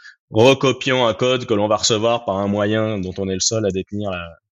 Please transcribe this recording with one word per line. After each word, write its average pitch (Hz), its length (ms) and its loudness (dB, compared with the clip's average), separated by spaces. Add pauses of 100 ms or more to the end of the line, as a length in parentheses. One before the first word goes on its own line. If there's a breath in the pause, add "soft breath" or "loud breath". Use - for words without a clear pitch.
(300 loud breath)
recopiant 127 760 4
un 110 80 2
code 127 320 -2
que 117 80 0
l'on 104 120 2
va 107 100 2
recevoir 117 480 0
par 95 120 -2
un 101 100 -2
moyen 104 520 0
dont 92 200 -6
on 98 100 -4
est 95 60 -2
le 92 60 -4
seul 110 260 -2
à 98 40 0
détenir 101 400 -6
la, 85 260 -10 (160)